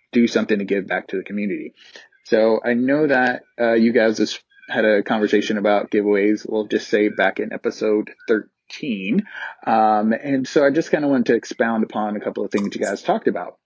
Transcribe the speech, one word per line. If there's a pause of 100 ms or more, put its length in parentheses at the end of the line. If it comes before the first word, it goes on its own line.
(140)
do
something
to
give
back
to
the
community. (480)
So
I
know
that, (180)
uh,
you
guys
have (280)
had
a
conversation
about
giveaways,
we'll
just
say
back
in
episode (180)
thirteen, (400)
um,
and
so
I
just
kinda
wanted
to
expound
upon
a
couple
of
things
you
guys
talked
about.